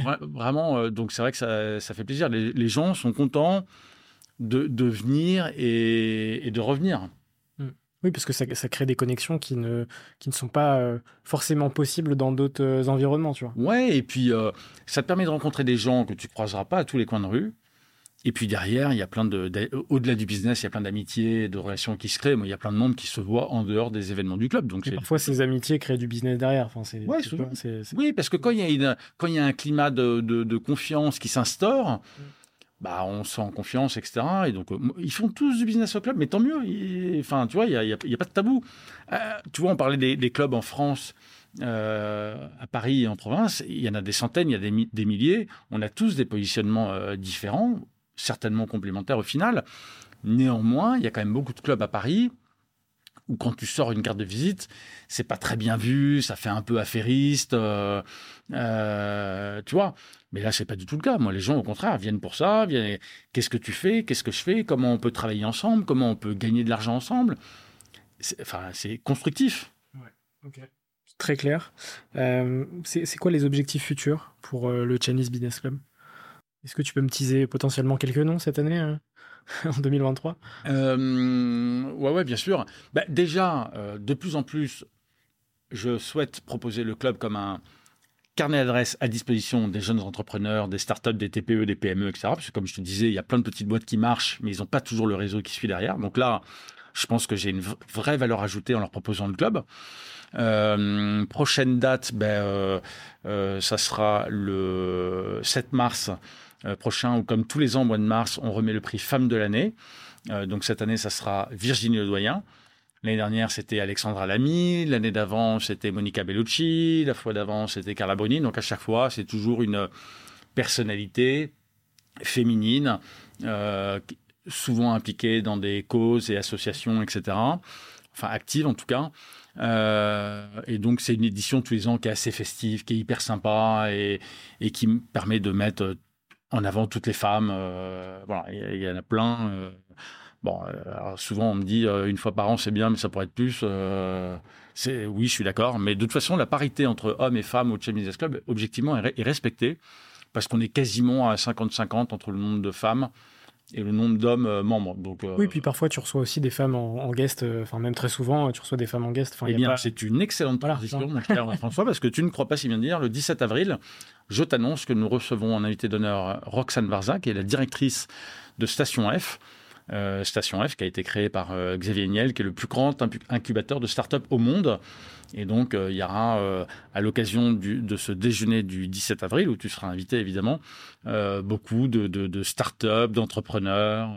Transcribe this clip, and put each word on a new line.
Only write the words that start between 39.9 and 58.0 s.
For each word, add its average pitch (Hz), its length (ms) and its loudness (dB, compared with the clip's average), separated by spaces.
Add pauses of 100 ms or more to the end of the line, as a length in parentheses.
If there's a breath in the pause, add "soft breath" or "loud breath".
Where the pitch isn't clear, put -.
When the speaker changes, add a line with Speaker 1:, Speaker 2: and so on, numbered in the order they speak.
Speaker 1:
des, 131 180 4
des 123 140 2
clubs 143 240 0
en 113 80 0
France, 143 520 -2 (480 loud breath)
euh, 107 840 -4 (100)
à 127 80 -14
Paris 123 380 2
et 110 40 4
en 104 80 -2
province. 175 520 0
Il - 120 -6
y 123 80 0
en 104 60 -2
a 104 80 -2
des 98 100 -4
centaines, 156 380 2
il - 20 4
y 113 40 2
a - 20 0
des 101 120 -2
mi-, 113 220 2
des 107 120 0
milliers. 135 440 2 (220 loud breath)
On 110 120 -2
a 107 60 -2
tous 214 280 0
des 135 80 2
positionnements, 107 640 0
euh, 98 260 -4
différents, 104 640 -2 (360)
certainement 110 500 -2
complémentaires 101 520 -2
au 107 40 2
final. 185 420 0 (600 loud breath)
Néanmoins, 127 720 4
il 240 80 2
y - 20 2
a 110 40 -2
quand 113 100 -4
même 104 120 0
beaucoup 127 200 -2
de - 80 -18
clubs 120 220 0
à 104 60 0
Paris 165 420 2 (1000)
où 123 80 -2
quand 117 200 -2
tu - 80 -10
sors 117 280 0
une 107 100 0
carte 110 160 -2
de 107 60 -4
visite, 135 440 -2 (380 loud breath)
c'est - 180 -4
pas - 120 -4
très - 200 -4
bien 113 200 2
vu, 139 440 2
ça 113 140 -2
fait - 140 -6
un 107 140 -2
peu 113 180 0
affairiste, 131 720 2
euh, 101 480 0 (500 loud breath)